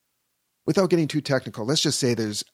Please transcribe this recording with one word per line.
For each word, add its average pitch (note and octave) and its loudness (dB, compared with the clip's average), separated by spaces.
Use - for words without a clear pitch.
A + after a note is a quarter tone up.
Without F3 2
getting E3 2
too D3+ -2
technical, B2 -2
let's D3 0
just - 0
say A#2+ 2
there's G#2+ -4